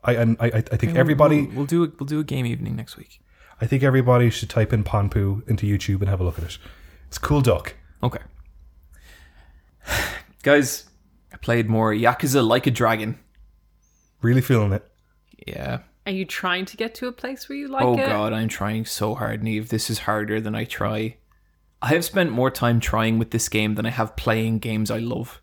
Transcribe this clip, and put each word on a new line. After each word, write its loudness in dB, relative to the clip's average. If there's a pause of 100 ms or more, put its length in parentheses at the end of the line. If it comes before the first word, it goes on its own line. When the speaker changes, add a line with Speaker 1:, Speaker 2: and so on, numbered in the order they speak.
Speaker 1:
I, 2
and 4
I, 2
I, 4
I 2
think -4
Speaker 2:
Okay, 0
we'll, 2
Speaker 1:
everybody 6
Speaker 2:
we'll, -6
we'll -2
do 2
a, -2 (100)
we'll -8
do -2
a -2
game -4
evening -4
next -12
week. -20 (400)
Speaker 1:
I -2
think 2
everybody 6
should -6
type 0
in 2
Ponpu 0
into 0
YouTube 0
and 0
have 0
a 0
look -2
at -6
it. -12 (500)
It's -12
a -8
cool 2
duck. 2 (280)
Speaker 2:
Okay. -2 (1700)
<sighs> -6 (500)
Guys, 2 (440)
I -20
played 0
more 2
Yakuza 2
Like 2
a 4
Dragon. 0 (1040)
Speaker 1:
Really 4
feeling 2
it. -4 (600)
Speaker 2:
Yeah. -8 (260)
Speaker 3:
Are -6
you -4
trying -4
to -18
get -6
to -8
a -8
place -12
where -10
you -10
like -2
Speaker 2:
Oh 4
Speaker 3:
it? 0
Speaker 2:
God, 0
I'm -2
trying -4
so -4
hard, -6
Neve. -4
This -4
is -4
harder -2
than -6
I -4
try. -4 (680)
I -2
have 2
spent 0
more 2
time 2
trying 0
with -2
this -2
game 0
than -4
I -2
have -4
playing 0
games -4
I -4
love. -8